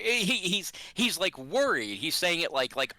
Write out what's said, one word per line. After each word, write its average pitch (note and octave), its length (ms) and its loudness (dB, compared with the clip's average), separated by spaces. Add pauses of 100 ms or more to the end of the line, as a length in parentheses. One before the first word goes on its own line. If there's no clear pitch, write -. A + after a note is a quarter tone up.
he, A3+ 340 2
he's, F#3 340 -2 (220)
he's, A3+ 260 0
like, F#3 180 0
worried. C#3 600 0
He's D3 180 -2
saying F3 260 2
it E3+ 100 0
like, C3 240 0
like, C3+ 240 0